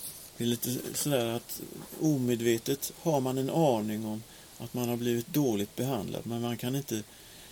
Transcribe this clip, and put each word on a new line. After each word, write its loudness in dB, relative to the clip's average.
Det -2
är 2
lite 0
sådär 2
att -4
omedvetet 2
har 4
man 0
en 0
aning 4
om -4
att -10
man 0
har 0
blivit 0
dåligt 2
behandlad, -2
men -2
man -2
kan -2
inte -2